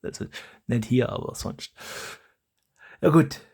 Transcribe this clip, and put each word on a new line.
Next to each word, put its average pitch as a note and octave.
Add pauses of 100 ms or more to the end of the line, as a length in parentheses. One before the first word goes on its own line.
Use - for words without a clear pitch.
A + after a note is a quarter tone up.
Also, - (420)
nicht A#2+
hier, B2
aber -
sonst. - (1300)
Ja -
gut D3+ (120)